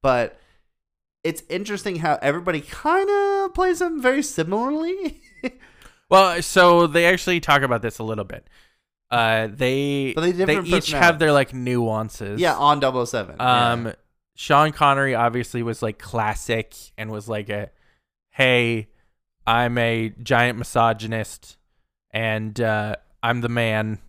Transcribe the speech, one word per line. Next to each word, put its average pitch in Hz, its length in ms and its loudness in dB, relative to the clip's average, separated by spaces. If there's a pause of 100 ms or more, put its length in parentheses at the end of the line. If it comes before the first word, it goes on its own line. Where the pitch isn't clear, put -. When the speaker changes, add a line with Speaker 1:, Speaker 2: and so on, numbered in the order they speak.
Speaker 1:
But 123 380 0 (840)
it's 160 260 -6
interesting 202 480 -6
how 156 240 0
everybody 160 400 -2
kinda 392 920 0
plays 359 280 0
him 330 200 -4
very 262 220 2
similarly. 294 960 -4 (220)
<laughs> - 160 -10 (520)
Speaker 2:
Well, 185 300 4
so 175 460 6
they 170 180 2
actually 175 340 2
talk 143 220 2
about 120 220 0
this 113 160 -6
a 113 40 -10
little 110 200 -6
bit. - 240 -16 (640)
Uh, 113 400 2
they, 139 640 -2
Speaker 1:
So 160 60 -4
they 175 100 0
Speaker 2:
they 180 140 -2
Speaker 1:
different 190 220 0
Speaker 2:
each 170 60 0
have - 80 2
Speaker 1:
personalities. 160 380 2
Speaker 2:
their, 156 120 4
like, 139 220 2
nuances. 113 840 -4
Speaker 1:
Yeah, 165 160 2
on 143 240 4
double 127 220 0
oh 120 40 -2
seven. 98 340 -6
Yeah. 123 340 4
Speaker 2:
Um, 117 200 -6 (420)
Sean 151 360 4
Connery 139 420 2
obviously 117 480 -2
was, 117 220 -6
like, 107 160 -6
classic 110 720 -4 (240)
and 110 140 -10
was 107 180 -12
like 104 200 -6
a, 104 200 -8 (640)
"Hey, 120 580 2 (560)
I'm 120 320 0
a 113 320 0 (140)
giant 120 340 2
misogynist, 113 1000 -2 (520)
and, 110 500 -4
uh, 107 360 -2 (260)
I'm 120 200 -2
the 117 80 -2
man 110 600 -2